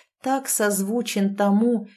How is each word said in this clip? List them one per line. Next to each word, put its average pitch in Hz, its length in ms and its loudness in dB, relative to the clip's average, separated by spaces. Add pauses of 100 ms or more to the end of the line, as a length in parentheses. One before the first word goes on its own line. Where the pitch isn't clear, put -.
(200)
так 269 280 -4
созвучен 202 880 -2
тому, 208 600 2